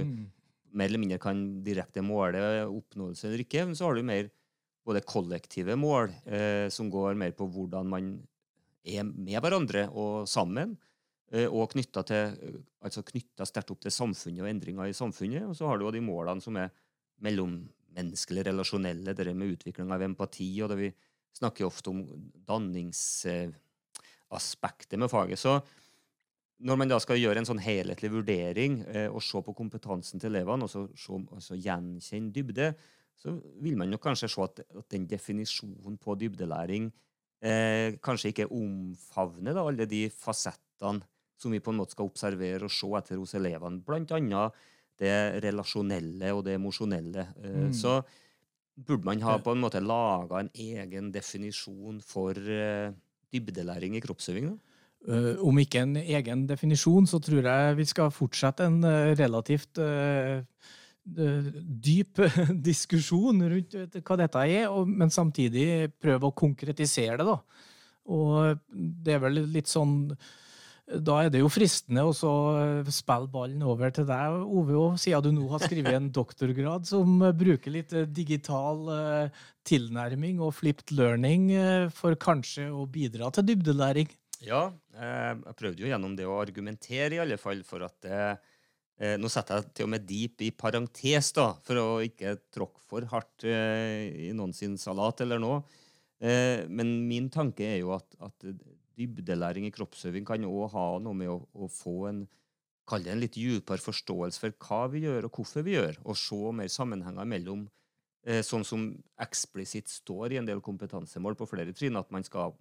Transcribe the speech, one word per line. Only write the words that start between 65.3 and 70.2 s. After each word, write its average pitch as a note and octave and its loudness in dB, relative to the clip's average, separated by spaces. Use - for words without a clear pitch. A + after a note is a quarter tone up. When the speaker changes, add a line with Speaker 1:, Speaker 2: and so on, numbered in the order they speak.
Speaker 1:
prøve C#3 4
å C#3 -4
konkretisere C#3+ 2
det D#3+ 2
da. G3+ 4
Og D#3 4
det D#3 0
er C#3 4
vel C3+ 4
litt D#3 0
sånn, C#3+ 2